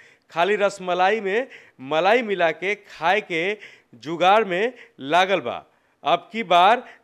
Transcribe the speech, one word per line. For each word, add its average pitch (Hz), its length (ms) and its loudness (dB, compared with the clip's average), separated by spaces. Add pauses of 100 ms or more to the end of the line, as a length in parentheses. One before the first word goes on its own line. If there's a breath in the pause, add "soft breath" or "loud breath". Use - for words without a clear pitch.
(300 soft breath)
खाली 185 260 0
रसमलाई 185 640 0
में 208 280 -4 (320 loud breath)
मलाई 170 420 2
मिला 175 280 0
के 180 240 -6
खाए 190 460 -2
के 185 360 -4 (380 loud breath)
जुगाड़ 170 500 2
में 202 280 -2 (280 loud breath)
लागल 170 400 0
बा। 104 240 -8 (400)
अब 165 280 -2
की 226 100 -6
बार 190 460 2 (160 loud breath)